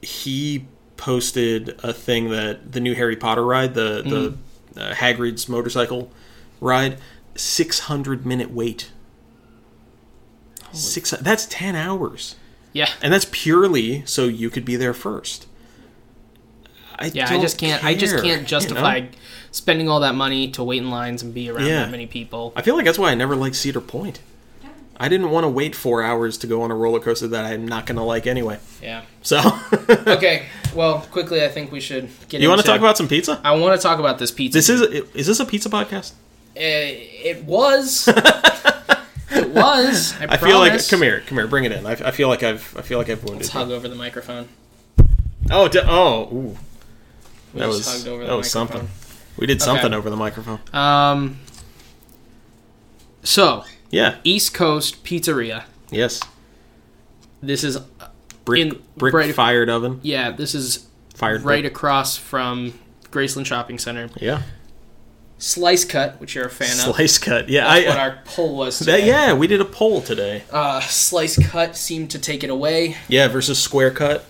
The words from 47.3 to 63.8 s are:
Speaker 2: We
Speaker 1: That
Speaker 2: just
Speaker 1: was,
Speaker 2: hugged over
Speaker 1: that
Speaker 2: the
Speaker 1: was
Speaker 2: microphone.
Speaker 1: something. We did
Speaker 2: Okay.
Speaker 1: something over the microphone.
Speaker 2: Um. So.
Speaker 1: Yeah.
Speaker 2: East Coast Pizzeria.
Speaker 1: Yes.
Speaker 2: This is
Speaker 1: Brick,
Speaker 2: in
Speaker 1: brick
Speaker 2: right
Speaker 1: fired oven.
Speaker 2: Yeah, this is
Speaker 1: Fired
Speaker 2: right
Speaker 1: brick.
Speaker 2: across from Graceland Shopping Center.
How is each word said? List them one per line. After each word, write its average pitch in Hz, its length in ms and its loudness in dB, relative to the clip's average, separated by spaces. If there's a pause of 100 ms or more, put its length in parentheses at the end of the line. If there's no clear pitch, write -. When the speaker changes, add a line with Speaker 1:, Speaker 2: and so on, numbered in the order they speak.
Speaker 2:
We - 80 -10
Speaker 1:
That - 60 -2
Speaker 2:
just - 20 0 (100)
Speaker 1:
was, 110 140 -4
Speaker 2:
hugged 120 160 -8
over 120 160 -10
Speaker 1:
that 120 60 -6
Speaker 2:
the 127 60 0
Speaker 1:
was - 180 -4
Speaker 2:
microphone. 120 320 -4
Speaker 1:
something. 95 100 -12 (400)
We - 120 -4
did 139 120 4
Speaker 2:
Okay. - 40 2
Speaker 1:
something 131 280 2
over 107 180 -4
the 107 60 -6
microphone. 110 440 -6 (120)
Speaker 2:
Um. 143 640 2 (1800)
So. 147 420 4 (260)
Speaker 1:
Yeah. - 340 2
Speaker 2:
East 196 300 0
Coast 151 500 -2
Pizzeria. 131 600 -4 (260)
Speaker 1:
Yes. 113 300 -2 (1200)
Speaker 2:
This 139 220 -4
is 135 140 -2 (680)
Speaker 1:
Brick, 131 160 4
Speaker 2:
in 156 220 -2 (140)
Speaker 1:
brick 135 180 2
Speaker 2:
right 151 200 2
Speaker 1:
fired 120 360 4
oven. 123 320 -2
Speaker 2:
Yeah, 135 280 -2
this 139 240 -8
is 127 320 -6 (280)
Speaker 1:
Fired 110 280 -2
Speaker 2:
right 143 200 2
Speaker 1:
brick. 139 100 -4
Speaker 2:
across 139 440 0
from 123 600 -6 (320)
Graceland 135 360 -4
Shopping 120 320 -6
Center. 120 380 -8